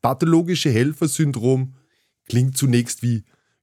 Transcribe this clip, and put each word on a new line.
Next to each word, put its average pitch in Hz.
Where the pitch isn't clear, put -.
pathologische 165
Helfersyndrom 131
klingt 127
zunächst 120
wie 120